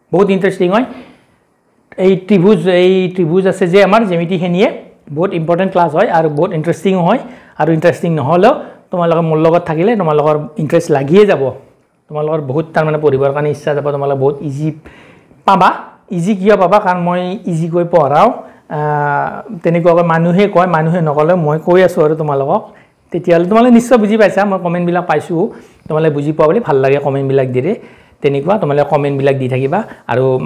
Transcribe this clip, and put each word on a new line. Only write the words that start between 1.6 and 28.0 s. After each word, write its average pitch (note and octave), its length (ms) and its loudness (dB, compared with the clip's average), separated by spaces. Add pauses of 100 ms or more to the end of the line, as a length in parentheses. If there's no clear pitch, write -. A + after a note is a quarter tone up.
এই F#3+ 60 6 (140)
ত্ৰিভুজ, G3+ 320 4 (240)
এই F#3 100 4 (220)
ত্ৰিভুজ F3+ 280 0 (100)
আছে F#3 200 -2
যে G3 60 4 (100)
আমাৰ A3+ 120 4 (100)
জ্যামিতিখিনিয়ে, F3 580 -2 (480)
বহুত F#3 220 -2
ইম্পৰ্টেণ্ট E3+ 360 -2
ক্লাছ F3 240 2
হয় A3 100 2 (100)
আৰু D#3+ 180 2
বহুত F3 220 -2
ইণ্টাৰেষ্টিঙো F3 500 -2
হয়। A#3+ 120 0 (400)
আৰু D#3 160 0
ইণ্টাৰেষ্টিং E3+ 420 0
নহ'লেও F3 360 2 (360)
তোমালোকে E3+ 400 0
মোৰ D#3 160 0
লগত E3+ 240 2
থাকিলে E3+ 220 0 (100)
তোমালোকৰ D3+ 320 2 (280)
ইণ্টাৰেষ্ট D#3+ 340 0
লাগিয়ে D3+ 340 4
যাব। D3+ 120 0 (640)
তোমালোকৰ D3+ 320 -4 (100)
বহুত D#3+ 240 -2
তাৰমানে D#3 300 0
পঢ়িবৰ C#3 300 2
কাৰণে D3 220 -2
ইচ্ছা D#3 200 -6
যাব, D3 100 -4 (100)
তোমালোকে C#3 280 -2
বহুত C#3+ 120 0 (120)
ইজি D3 200 -4 (800)
পাবা। F#3+ 220 4 (480)
ইজি F3 240 -2
কিয় G#3 220 4
পাবা? F3+ 220 2
কাৰণ F3+ 240 0
মই F3+ 120 -2 (320)
ইজিকৈ E3+ 320 -2 (100)
পঢ়াওঁ। D#3+ 360 4 (440)
আহ, D3 560 -2 (320)
তেনেকুৱাকৈ E3+ 500 2
মানুহে F3 320 2 (100)
কয়, F3+ 220 4
মানুহে E3 320 0
নক'লে D3+ 260 0 (120)
মই D3+ 100 0 (100)
কৈ F3+ 200 4
আছোঁ F3 200 -2
আৰু D#3 160 0
তোমালোকক। D3+ 400 -2 (500)
তেতিয়াহ'লে F3 380 2
তোমালোকে A#3+ 280 4
নিশ্চয় A#3+ 240 4
বুজি G#3 200 0
পাইছা, F#3+ 180 2 (100)
মই F#3+ 140 -2
কমেণ্টবিলাক F3 460 -2
পাইছোঁ, D#3+ 320 -2 (460)
তোমালোকে D#3 280 0
বুজি D3 200 -2
পোৱা D#3 120 2
বুলি G3 200 2
ভাল C#3 140 0
লাগে C3+ 240 2
কমেণ্টবিলাক C3+ 500 0
দিলে। C#3+ 160 -2 (500)